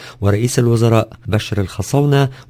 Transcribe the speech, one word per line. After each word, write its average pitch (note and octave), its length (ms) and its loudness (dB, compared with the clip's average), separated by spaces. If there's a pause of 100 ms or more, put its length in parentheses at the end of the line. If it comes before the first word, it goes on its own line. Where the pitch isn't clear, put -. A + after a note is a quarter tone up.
(220)
ورئيس G#2 380 0
الوزراء A#2 500 2 (180)
بشر G#2 340 -2
الخصونة، C#3 680 0 (200)